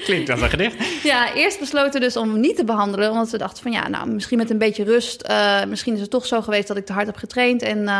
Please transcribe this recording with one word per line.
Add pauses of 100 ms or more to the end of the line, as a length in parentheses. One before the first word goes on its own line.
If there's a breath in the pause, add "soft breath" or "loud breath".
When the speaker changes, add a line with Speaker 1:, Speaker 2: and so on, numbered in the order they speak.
Speaker 1:
Klinkt
als
een
gedicht.
Speaker 2:
Ja,
eerst
besloten
dus
om
hem
niet
te
behandelen,
omdat
ze
dachten
van,
"Ja,
nou,
misschien
met
een
beetje
rust,
eh,
misschien
is
het
toch
zo
geweest
dat
ik
te
hard
heb
getraind
en,
eh, (160)